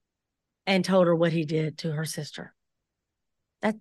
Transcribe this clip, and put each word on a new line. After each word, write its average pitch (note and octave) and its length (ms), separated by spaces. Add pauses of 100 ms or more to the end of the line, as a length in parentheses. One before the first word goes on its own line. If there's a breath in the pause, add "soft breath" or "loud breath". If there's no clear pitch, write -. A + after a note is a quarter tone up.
(680)
and F#3+ 180
told F#3 220
her E3+ 80
what E3 180
he E3 120
did D#3 340
to E3 140
her D#3 120
sister. - 500 (1080)
That, A3 180